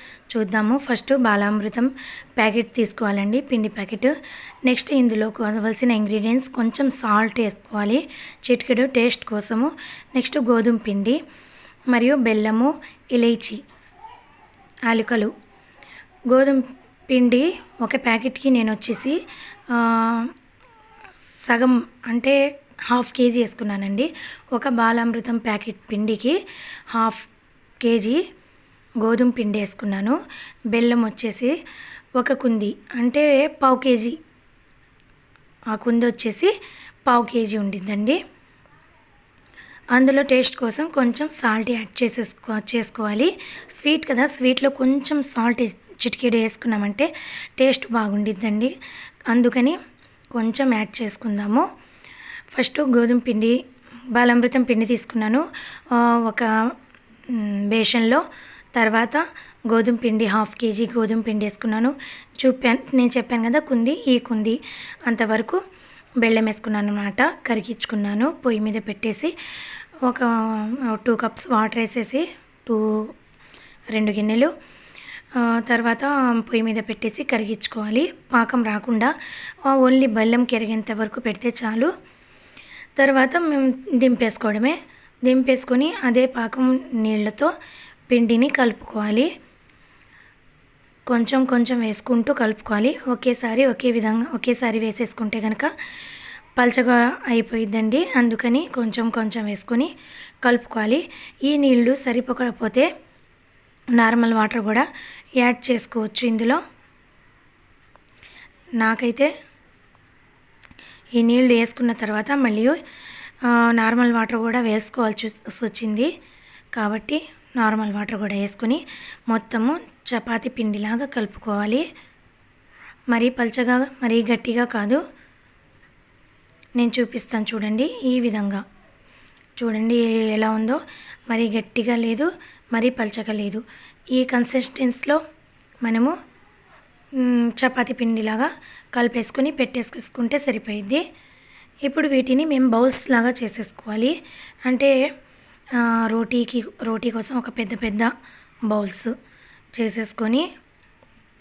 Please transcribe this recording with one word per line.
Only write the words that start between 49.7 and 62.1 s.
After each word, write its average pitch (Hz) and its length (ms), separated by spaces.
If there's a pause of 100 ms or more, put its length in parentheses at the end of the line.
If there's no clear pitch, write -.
కొంచెం 233 440
యాడ్ 214 280
చేసుకుందాము. 208 880 (680)
ఫస్ట్ 262 220
గోధుమ 240 380
పిండి, 233 460 (440)
బాలామృతం 240 540
పిండి 226 240
తీసుకున్నాను, 233 640 (440)
ఆ, 240 240
ఒక, 226 260 (880)
మ్, 208 380
బేషన్లో. 226 560 (520)
తర్వాత 226 400 (520)
గోధుమ 233 280
పిండి, 220 280
హాఫ్ 208 320
కేజీ 220 300
గోధుమ 220 340
పిండి 214 260
వేసుకున్నాను. 226 480 (520)